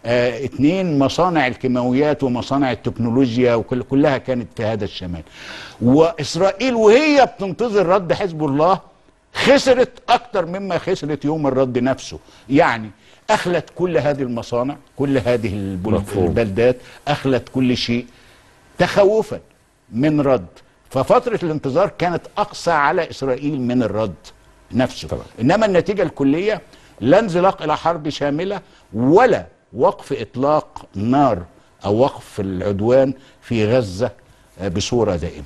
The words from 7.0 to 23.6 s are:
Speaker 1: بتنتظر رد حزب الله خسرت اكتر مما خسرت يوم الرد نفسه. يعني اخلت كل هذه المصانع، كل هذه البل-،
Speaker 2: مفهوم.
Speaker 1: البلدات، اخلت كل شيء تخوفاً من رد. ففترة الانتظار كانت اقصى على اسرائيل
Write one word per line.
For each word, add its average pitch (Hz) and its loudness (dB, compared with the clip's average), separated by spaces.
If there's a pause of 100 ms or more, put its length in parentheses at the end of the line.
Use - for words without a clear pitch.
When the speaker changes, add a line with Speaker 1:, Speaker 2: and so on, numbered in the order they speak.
Speaker 1:
بتنتظر 196 -2
رد 175 2
حزب 165 -4
الله 156 2 (540)
خسرت 254 4 (180)
اكتر 208 0
مما 185 -6
خسرت 151 -6
يوم 151 -2
الرد 127 0
نفسه. 123 -2 (320)
يعني 123 2 (400)
اخلت 180 0 (100)
كل 170 -2
هذه 139 -2
المصانع، 120 -4 (200)
كل 135 0
هذه 113 -2
البل-، 98 -6
Speaker 2:
مفهوم. 98 0
Speaker 1:
البلدات، 113 0 (320)
اخلت 135 -2
كل 127 0
شيء 120 -4 (720)
تخوفاً 180 2 (520)
من 147 0
رد. 127 2 (440)
ففترة 208 2
الانتظار 156 0
كانت 170 -2 (160)
اقصى 196 -4
على 160 2
اسرائيل 143 -4